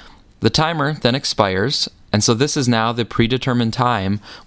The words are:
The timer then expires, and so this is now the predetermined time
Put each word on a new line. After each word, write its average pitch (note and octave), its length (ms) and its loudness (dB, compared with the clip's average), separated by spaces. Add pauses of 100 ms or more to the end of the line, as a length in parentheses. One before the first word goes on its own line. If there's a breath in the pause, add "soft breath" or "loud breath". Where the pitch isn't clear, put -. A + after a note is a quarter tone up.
(400 loud breath)
The A2+ 100 2
timer D#3 440 0
then B2 220 0
expires, G#2 760 -2 (240)
and G#2+ 100 2
so A#2+ 100 4
this C#3 240 0
is C3+ 100 0
now A2+ 240 2
the A#2 140 -2
predetermined A#2+ 680 0
time G#2 480 0 (260 loud breath)